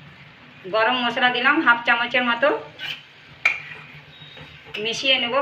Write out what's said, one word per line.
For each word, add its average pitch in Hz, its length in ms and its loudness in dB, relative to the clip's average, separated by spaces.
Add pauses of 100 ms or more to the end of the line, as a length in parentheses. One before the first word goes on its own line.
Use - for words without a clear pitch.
(760)
গরম 240 280 4
মশলা 247 340 2
দিলাম 262 180 2 (100)
হাফ 240 220 6
চামচের 240 420 2
মতো। 240 180 2 (2250)
মিশিয়ে 262 380 0
নেব 240 200 -2